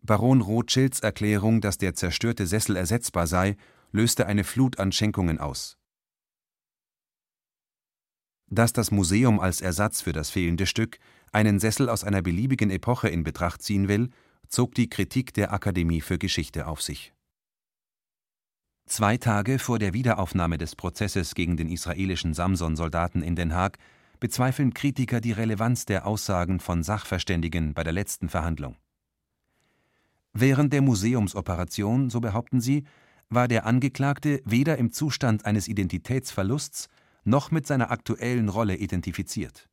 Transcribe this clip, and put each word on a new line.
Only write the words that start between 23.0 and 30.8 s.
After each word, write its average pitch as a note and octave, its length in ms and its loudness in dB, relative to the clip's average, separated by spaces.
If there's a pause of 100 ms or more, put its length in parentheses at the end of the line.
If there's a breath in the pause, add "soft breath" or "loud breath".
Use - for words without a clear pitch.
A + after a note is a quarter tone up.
in E2+ 140 -2
Den E2+ 180 -2
Haag F#2 240 0 (420 soft breath)
bezweifeln B2+ 540 0
Kritiker B2+ 460 -2
die A#2 120 -2
Relevanz A2+ 540 -2
der F#2+ 200 0
Aussagen F#2 540 0
von E2+ 220 -2
Sachverständigen E2+ 920 -2
bei E2 80 -4
der D#2+ 100 -2
letzten F#2+ 360 -4
Verhandlung. D#2 480 -4 (1600)
Während C3 400 4
der C#3 100 4